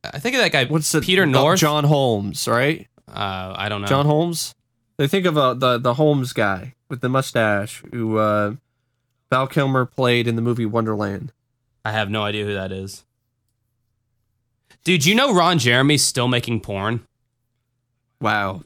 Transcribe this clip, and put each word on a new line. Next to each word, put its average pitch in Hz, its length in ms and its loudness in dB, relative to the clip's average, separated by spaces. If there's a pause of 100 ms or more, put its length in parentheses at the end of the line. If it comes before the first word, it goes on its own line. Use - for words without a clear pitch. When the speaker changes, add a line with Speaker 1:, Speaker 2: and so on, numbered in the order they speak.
Speaker 1:
I - 140 -10
think 254 180 -2
of 247 40 4
that 185 120 2
guy, 139 100 4
Speaker 2:
what's 151 300 0
the, 156 80 2
Speaker 1:
Peter 185 220 2
Speaker 2:
the 151 100 2
Speaker 1:
North? 151 260 4
Speaker 2:
John 151 240 2
Holmes, 127 640 0
right? 123 400 0 (220)
Speaker 1:
Uh, 95 480 -8
I 98 100 -6
don't 104 140 -6
know. 101 60 -6
Speaker 2:
John 135 180 2
Holmes? 160 500 -2 (400)
They 139 140 0
think 190 160 0
of, 165 120 2
uh, 127 180 2
the, 127 220 0
the 123 180 0
Holmes 143 360 2
guy 101 440 -4 (120)
with 123 140 -10
the 127 80 -2
mustache 110 840 -2
who, 110 260 -4
uh, 104 360 0 (760)
Val 131 180 0
Kilmer 135 380 0
played 120 400 0
in 117 120 -2
the 117 40 -2
movie 117 240 -2
Wonderland. 107 680 -4 (500)
Speaker 1:
I 107 80 -6
have 107 180 -2
no 107 140 -2
idea 104 220 -4
who 104 80 -4
that 95 180 -6
is. 95 300 -10 (1800)
Dude, 175 200 2
you 185 120 4
know 262 180 2
Ron 175 240 4
Jeremy's 131 460 4
still 123 240 0
making 117 320 -2
porn? 104 480 -6 (1120)
Speaker 2:
Wow, 104 440 -2